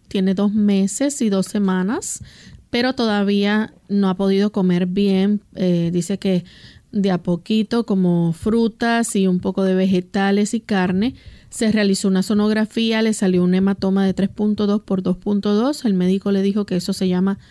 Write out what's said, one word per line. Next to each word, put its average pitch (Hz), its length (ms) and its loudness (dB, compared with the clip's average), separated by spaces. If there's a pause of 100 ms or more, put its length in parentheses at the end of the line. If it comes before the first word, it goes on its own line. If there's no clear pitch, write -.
tiene 190 260 0
dos 202 180 0
meses 208 680 0
y 220 80 0
dos 190 160 0
semanas, 196 760 -2 (460)
pero 247 260 -2
todavía 208 800 0 (160)
no 196 220 2
ha 185 60 -2
podido 196 360 2
comer 185 340 0
bien. 196 540 0 (140)
Eh, 170 380 0
dice 180 260 -2
que 180 260 0 (500)
de 196 160 0
a 180 80 0
poquito, 214 680 -2
como 175 480 2
frutas 233 840 0
y 190 100 2
un 185 140 0
poco 190 240 -2
de 185 100 2
vegetales 196 800 0
y 226 60 -2
carne. 190 540 0 (360)
Se 220 220 0
realizó 202 360 2
una 185 140 2
sonografía, 220 800 0
le 220 100 2
salió 185 300 2
un 180 120 2
hematoma 196 520 0
de 190 80 0
tres 196 140 0
punto 214 380 -2
dos 202 160 0
por 190 200 -2
dos 185 140 -2
punto 208 380 -2
dos. 254 300 0
El 208 100 0
médico 185 360 0
le 196 100 0
dijo 202 260 0
que 185 100 -2
eso 180 160 -4
se 190 160 -2
llama 185 300 0 (120)